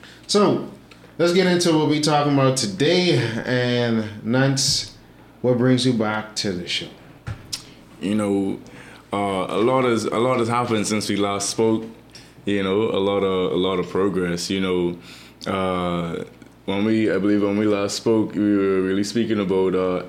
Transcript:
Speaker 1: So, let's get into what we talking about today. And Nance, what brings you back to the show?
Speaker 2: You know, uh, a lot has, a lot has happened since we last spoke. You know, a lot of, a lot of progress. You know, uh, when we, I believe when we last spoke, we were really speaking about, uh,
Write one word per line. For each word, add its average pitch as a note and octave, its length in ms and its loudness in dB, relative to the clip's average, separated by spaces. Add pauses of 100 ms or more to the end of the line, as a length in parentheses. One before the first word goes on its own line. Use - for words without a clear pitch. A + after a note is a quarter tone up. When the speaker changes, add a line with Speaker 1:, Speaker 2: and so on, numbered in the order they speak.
(260)
Speaker 1:
So, G3 420 2 (480)
let's F3 160 2
get F3+ 140 4
into F3 320 2
what D3 100 2
we D3+ 140 2
talking D3 320 2
about C3 240 4
today. D#3 580 2 (300)
And A#2+ 760 0
Nance, C3+ 720 0 (460)
what B2 160 2
brings B2+ 300 4
you B2+ 80 2
back G#2+ 420 -2
to G2+ 160 -4
the F2 160 -6
show? - 200 -6 (1120)
Speaker 2:
You G2 140 -2
know, G2 460 0 (520)
uh, G2+ 360 -2
a F#2 100 -2
lot B2+ 260 2
has, A2+ 200 2
a F#2+ 140 -2
lot B2 200 2
has A2+ 100 0
happened A2+ 380 0
since G#2 220 -2
we G#2 80 -2
last G2+ 340 -2
spoke. A2 340 0 (600)
You G2+ 180 0
know, F#2+ 280 2
a G2 100 0
lot G2 240 2
of, F#2 280 0
a E2+ 40 0
lot F#2 220 0
of F2 100 -4
progress. F2+ 640 -2
You G2 100 -2
know, F2+ 380 -2 (540)
uh, F2+ 720 -2 (420)
when G2 180 -2
we, A2 260 2
I F#2 80 0
believe G2+ 240 2
when G2+ 160 0
we G#2+ 80 0
last G2+ 300 0
spoke, A2 380 0
we G#2 220 2
were G2 260 2
really F#2+ 220 0
speaking A2 360 -2
about, F#2+ 340 2
uh, F#2 340 0